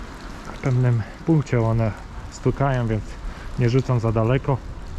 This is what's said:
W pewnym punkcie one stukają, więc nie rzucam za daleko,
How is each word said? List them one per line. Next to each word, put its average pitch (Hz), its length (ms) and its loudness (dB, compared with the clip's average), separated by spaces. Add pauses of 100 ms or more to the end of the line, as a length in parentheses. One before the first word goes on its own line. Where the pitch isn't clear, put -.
(460)
W - 160 -12
pewnym 123 420 2 (220)
punkcie 139 360 2
one 113 300 2 (400)
stukają, 127 560 0
więc 107 160 0 (560)
nie 120 100 4
rzucam 123 300 2
za 113 120 2
daleko, 120 460 2 (420)